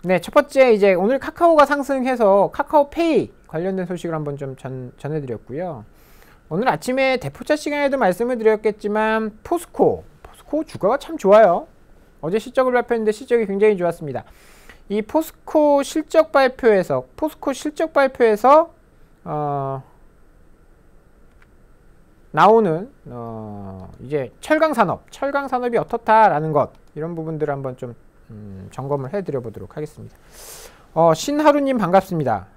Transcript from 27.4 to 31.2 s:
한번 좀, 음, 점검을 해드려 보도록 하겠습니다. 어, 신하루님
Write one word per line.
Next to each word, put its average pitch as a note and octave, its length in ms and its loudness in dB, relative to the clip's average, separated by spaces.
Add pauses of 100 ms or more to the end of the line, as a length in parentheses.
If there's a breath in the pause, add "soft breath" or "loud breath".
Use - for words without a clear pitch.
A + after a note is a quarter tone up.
한번 C3+ 240 -8
좀, A#2+ 180 -12 (340)
음, G2+ 420 -16
점검을 C3+ 420 -6
해드려 E3 260 -6
보도록 G#2+ 380 -12
하겠습니다. A2+ 400 -14 (760 loud breath)
어, D#3+ 200 4
신하루님 C#4+ 640 2